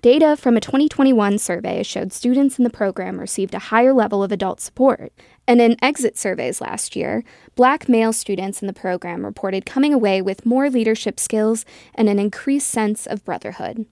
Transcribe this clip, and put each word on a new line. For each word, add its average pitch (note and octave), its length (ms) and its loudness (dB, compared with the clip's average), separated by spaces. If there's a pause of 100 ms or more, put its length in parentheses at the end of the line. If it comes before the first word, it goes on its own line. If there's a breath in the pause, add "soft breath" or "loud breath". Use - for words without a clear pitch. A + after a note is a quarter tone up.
Data D4+ 340 6
from A#3+ 200 2
a G#3+ 40 4
twenty C#4+ 280 0
twenty-one A3 500 2
survey G3 460 -6
showed - 280 -8
students C4 460 0
in B3 60 4
the A#3+ 40 2
program F#3+ 520 -4
received F#3+ 340 -6
a - 60 -8 (100)
higher A#3+ 220 4
level G#3 320 2
of F#3+ 80 -4
adult F#3+ 280 -4
support. - 520 0 (340 soft breath)
And A#3+ 140 6
in A#3 200 6
exit C4 380 -2
surveys - 420 -6
last - 360 -8
year, G#3+ 260 -4 (320 soft breath)
Black C4 340 2
male A3+ 240 4
students G3 480 -6
in G3+ 60 -6
the G3 60 -6
program F3+ 520 -6
reported F#3+ 400 -6
coming D4 300 0
away G3+ 260 2
with F#3+ 240 -6
more C4 240 2
leadership A3 520 -2
skills A3 440 0 (300 loud breath)
and G#3+ 140 2
an G3+ 100 2
increased C4+ 500 -2
sense G#3+ 380 -4
of - 180 -10
brotherhood. G#3 680 -10